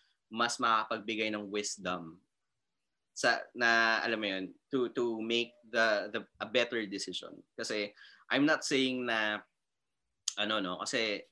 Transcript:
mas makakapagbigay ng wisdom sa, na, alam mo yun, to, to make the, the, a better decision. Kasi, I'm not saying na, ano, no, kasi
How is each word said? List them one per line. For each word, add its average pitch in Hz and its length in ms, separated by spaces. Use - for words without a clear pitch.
mas 117 300
makakapagbigay 110 760
ng 104 160
wisdom 90 720
sa, 117 260
na, 113 480
alam 113 180
mo 107 80
yun, 95 160
to, 127 220
to 117 280
make 117 380
the, 107 440
the, 110 100
a 110 120
better 120 340
decision. 95 480
Kasi, 107 400
I'm 135 160
not 147 200
saying 131 420
na, 107 340
ano, 107 240
no, 92 180
kasi 110 540